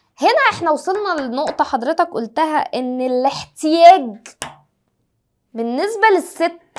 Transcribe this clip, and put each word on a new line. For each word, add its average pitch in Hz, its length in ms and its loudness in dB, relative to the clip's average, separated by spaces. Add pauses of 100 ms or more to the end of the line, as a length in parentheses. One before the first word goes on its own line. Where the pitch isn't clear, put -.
(200)
هنا 415 100 4 (220)
احنا 330 180 -2
وصلنا 370 500 -2
لنقطه 269 440 -4
حضرتك 294 480 -2
قلتها، 302 460 -4
ان 254 420 -6
الاحتياج 269 1160 4 (1400)
بالنسبه 285 480 -4 (120)
للست 339 460 -4 (180)